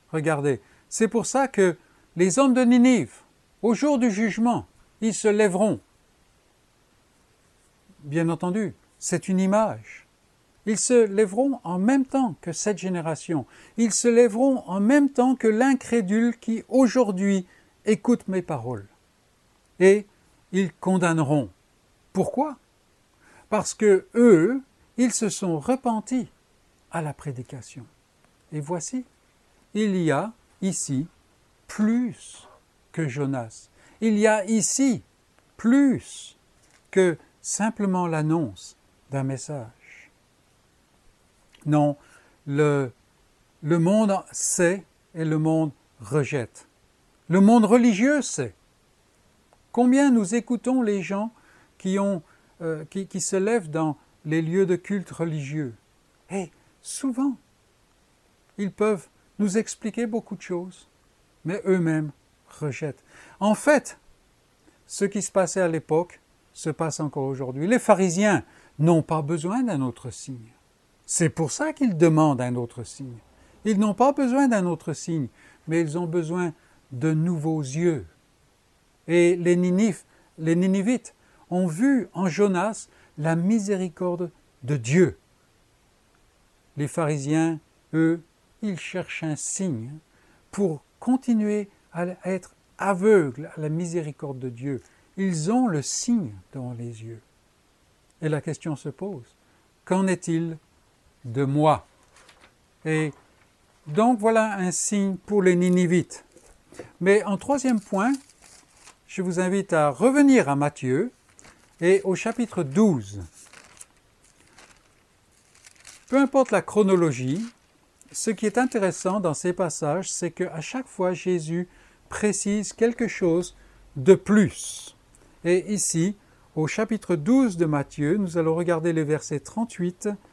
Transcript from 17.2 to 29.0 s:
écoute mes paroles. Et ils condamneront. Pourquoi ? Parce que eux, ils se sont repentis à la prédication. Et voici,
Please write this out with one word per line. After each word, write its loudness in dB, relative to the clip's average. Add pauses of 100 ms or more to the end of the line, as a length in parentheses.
écoute 0
mes -2
paroles. -8 (920)
Et 6 (440)
ils 0
condamneront. 0 (640)
Pourquoi ? -2 (920)
Parce -2
que 4
eux, 6 (360)
ils 2
se -2
sont -4
repentis -2 (600)
à -4
la -6
prédication. -14 (640)
Et -8
voici, -8 (680)